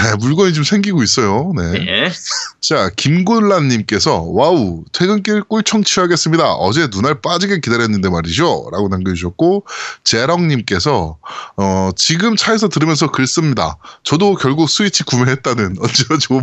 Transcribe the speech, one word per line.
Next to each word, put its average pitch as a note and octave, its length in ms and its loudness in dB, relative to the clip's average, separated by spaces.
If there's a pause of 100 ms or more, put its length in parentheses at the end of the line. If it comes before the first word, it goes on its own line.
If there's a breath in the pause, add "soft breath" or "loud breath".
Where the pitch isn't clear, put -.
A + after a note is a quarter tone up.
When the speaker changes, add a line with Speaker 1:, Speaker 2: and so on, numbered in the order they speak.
(200)
Speaker 1:
물건이 D#3+ 340 2
좀 D3+ 100 0
생기고 G3 380 0
있어요. A#2 540 0
네. F2 280 -2
Speaker 2:
네. A2+ 280 -2 (480 loud breath)
Speaker 1:
자, A2 360 0
김곤란님께서 D3+ 1300 2
"와우, G2+ 640 2
퇴근길 G#3 500 0
꿀 A3 220 -2
청취하겠습니다. E3+ 880 2
어제 A2+ 380 0
눈알 B2 280 -2
빠지게 F3+ 400 -2
기다렸는데 A2 480 0
말이죠." E2+ 640 -2
라고 G#2 160 -2
남겨주셨고, F#2 760 -2 (640 loud breath)
재렁님께서, B2 880 0 (380 loud breath)
어, F#2+ 400 0
"지금 G3 400 0
차에서 A3 320 0
들으면서 D#3 420 0
글 C3 160 0
씁니다. A2 520 0 (240 loud breath)
저도 F#3+ 320 2
결국 D3 340 0
스위치 G3+ 360 0
구매했다는 B2 760 0
<laughs> - 20 -10
언제나 C3+ 380 0
좋은 C3 240 0